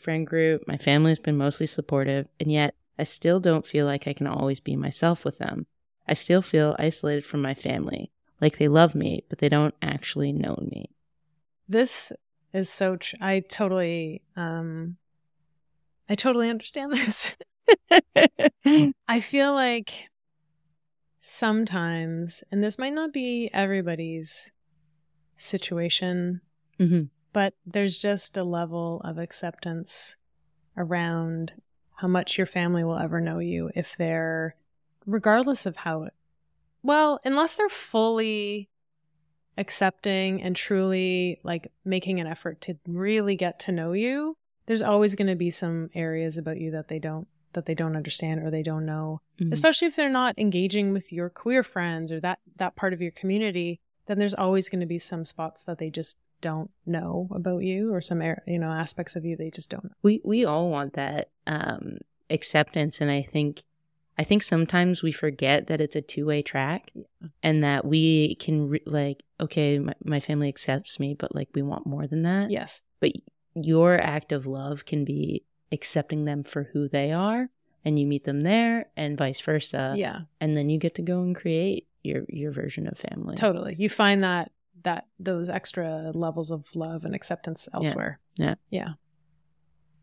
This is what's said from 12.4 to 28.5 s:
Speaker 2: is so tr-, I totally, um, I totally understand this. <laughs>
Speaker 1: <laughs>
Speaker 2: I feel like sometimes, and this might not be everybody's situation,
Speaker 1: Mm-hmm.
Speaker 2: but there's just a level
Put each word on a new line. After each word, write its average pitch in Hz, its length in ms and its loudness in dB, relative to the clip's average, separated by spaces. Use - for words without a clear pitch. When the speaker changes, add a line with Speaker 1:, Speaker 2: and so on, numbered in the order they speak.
Speaker 2:
is 190 160 0
so 185 280 2
tr-, - 240 -8
I 190 280 2
totally, 170 720 -2
um, 165 600 -6
I 208 80 0
totally 240 340 2
understand 269 440 -6
this. 240 420 0
<laughs> - 280 8
Speaker 1:
<laughs> 294 760 6
Speaker 2:
I 233 120 4
feel 277 340 2
like 240 540 -2
sometimes, 170 1300 -2
and 202 140 2
this 214 140 -2
might 269 160 -2
not 311 180 -4
be 247 400 -2
everybody's 165 1000 -2
situation, 180 1040 -2
Speaker 1:
Mm-hmm. 170 240 4
Speaker 2:
but 196 220 0
there's 196 320 0
just 202 380 -2
a 190 80 -2
level 170 600 -4